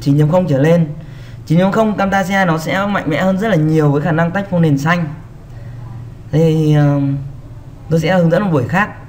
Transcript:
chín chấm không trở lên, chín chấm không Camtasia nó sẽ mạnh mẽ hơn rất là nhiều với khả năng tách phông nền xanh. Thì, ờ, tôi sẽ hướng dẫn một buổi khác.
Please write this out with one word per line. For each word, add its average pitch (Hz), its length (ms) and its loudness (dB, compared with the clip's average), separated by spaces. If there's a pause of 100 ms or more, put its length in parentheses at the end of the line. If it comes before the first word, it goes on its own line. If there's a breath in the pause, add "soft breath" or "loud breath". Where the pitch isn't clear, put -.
chín 143 180 2
chấm 151 120 2
không 185 160 2
trở 139 140 2
lên, 165 260 4 (580 loud breath)
chín 160 140 2
chấm 190 120 4
không 214 260 0
Camtasia 196 480 0
nó 160 120 2
sẽ 180 280 -2
mạnh 196 240 -2
mẽ 156 140 0
hơn 190 140 2
rất 220 100 -2
là 202 80 2
nhiều 156 360 4
với 143 100 0
khả 175 100 0
năng 165 200 0
tách 196 180 -4
phông 175 120 0
nền 151 160 2
xanh. 165 280 0 (1300 loud breath)
Thì, 156 420 4
ờ, 147 260 4 (920)
tôi 165 100 2
sẽ 185 180 2
hướng 165 140 4
dẫn 185 120 2
một 196 80 -2
buổi 127 160 0
khác. 196 220 -2 (200)